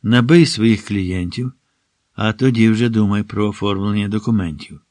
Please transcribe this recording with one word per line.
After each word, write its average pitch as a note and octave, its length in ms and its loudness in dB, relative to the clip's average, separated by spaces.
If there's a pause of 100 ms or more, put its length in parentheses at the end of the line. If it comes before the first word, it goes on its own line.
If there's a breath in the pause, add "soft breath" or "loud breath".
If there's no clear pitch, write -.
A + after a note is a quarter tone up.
набий B2 420 4
своїх A2 400 0
клієнтів, F#2 640 -4 (640)
а G#2+ 200 -2
тоді A#2 360 2
вже A2+ 200 2
думай G#2 340 0
про G#2 260 -2
оформлення G2+ 580 -4
документів. G2 840 -4